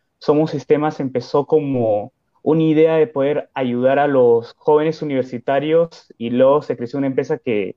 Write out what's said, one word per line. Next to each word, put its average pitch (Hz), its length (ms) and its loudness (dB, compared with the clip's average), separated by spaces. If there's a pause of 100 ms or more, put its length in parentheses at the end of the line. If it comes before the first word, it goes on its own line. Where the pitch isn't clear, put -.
(180)
Somos 156 320 0
Sistemas 147 500 -2
empezó 131 460 -4
como 123 640 -2 (320)
una 160 200 0
idea 160 320 4
de 156 100 4
poder 143 480 -4
ayudar 131 460 0
a 147 80 2
los 120 460 2
jóvenes 156 500 0
universitarios 143 1120 -2
y 117 140 -6
luego 135 320 4
se 131 120 -6
creció 123 220 -10
una 139 80 -4
empresa 135 320 -4
que 104 400 -4